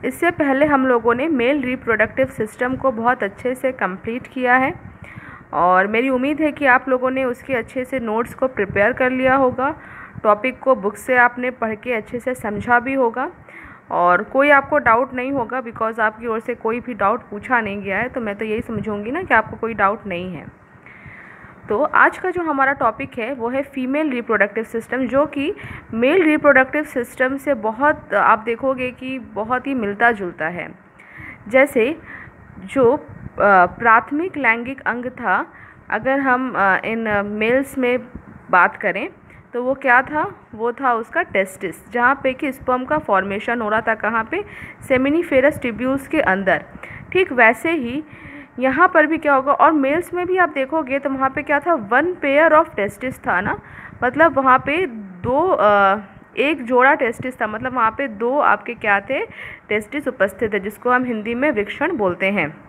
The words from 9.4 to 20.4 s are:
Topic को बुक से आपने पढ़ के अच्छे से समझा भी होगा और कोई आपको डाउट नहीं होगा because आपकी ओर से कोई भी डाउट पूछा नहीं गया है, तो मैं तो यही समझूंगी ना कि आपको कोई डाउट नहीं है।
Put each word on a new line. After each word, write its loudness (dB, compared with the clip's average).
Topic 2
को 2
बुक -6
से 0
आपने 2
पढ़ -4
के -6
अच्छे -6
से -4
समझा 0
भी -4
होगा 0
और 4
कोई 2
आपको 4
डाउट 2
नहीं -6
होगा -4
because -6
आपकी 0
ओर -2
से -6
कोई -4
भी -10
डाउट 0
पूछा -4
नहीं -6
गया -4
है, -4
तो -8
मैं -4
तो -6
यही -4
समझूंगी -6
ना -6
कि -2
आपको 0
कोई -6
डाउट -2
नहीं -8
है। -18